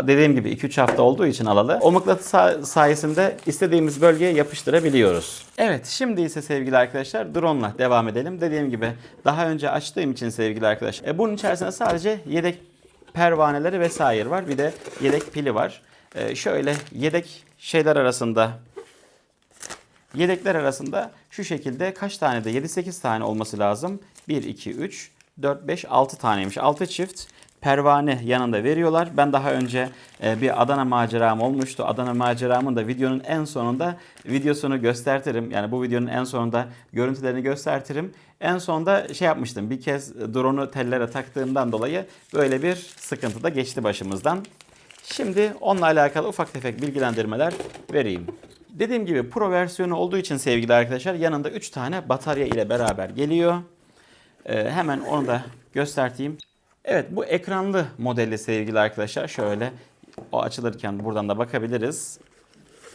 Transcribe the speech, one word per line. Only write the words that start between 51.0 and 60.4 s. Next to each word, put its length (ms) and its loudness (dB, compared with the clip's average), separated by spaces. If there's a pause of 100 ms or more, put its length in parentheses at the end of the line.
yanında 360 -2
üç 200 -10
tane 400 -6
batarya 360 -2
ile 240 0
beraber 400 0
geliyor. 460 2 (880)
Ee, 260 -2
hemen 280 -2
onu 280 -2
da 140 0 (320)
göstereyim. 640 -2 (480)
Evet, 260 0
bu 140 -4
ekranlı 600 -2 (120)
modeli 400 -2
sevgili 420 -2
arkadaşlar. 480 0
Şöyle 440 -2 (600)
o 100 0